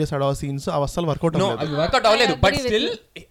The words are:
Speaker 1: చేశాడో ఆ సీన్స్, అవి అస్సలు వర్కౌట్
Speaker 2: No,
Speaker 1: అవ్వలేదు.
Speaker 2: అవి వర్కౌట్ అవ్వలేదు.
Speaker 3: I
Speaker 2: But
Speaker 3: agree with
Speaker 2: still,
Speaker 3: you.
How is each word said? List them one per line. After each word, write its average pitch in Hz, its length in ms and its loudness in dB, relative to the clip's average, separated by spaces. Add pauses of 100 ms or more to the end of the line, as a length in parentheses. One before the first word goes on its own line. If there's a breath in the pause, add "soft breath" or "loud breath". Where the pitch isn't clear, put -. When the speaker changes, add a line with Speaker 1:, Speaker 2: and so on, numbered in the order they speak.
Speaker 1:
చేశాడో 143 280 0
ఆ 139 40 2
సీన్స్, 139 360 -6
అవి 147 140 0
అస్సలు 170 240 -4
వర్కౌట్ 160 280 0
Speaker 2:
No, 170 80 2
Speaker 1:
అవ్వలేదు. 160 300 -2
Speaker 2:
అవి 143 100 -2
వర్కౌట్ 226 240 2
అవ్వలేదు. 220 260 4
Speaker 3:
I 135 60 -6
Speaker 2:
But 294 160 4
Speaker 3:
agree 277 100 -2
with 247 80 -2
Speaker 2:
still, 240 180 2
Speaker 3:
you. - 400 -14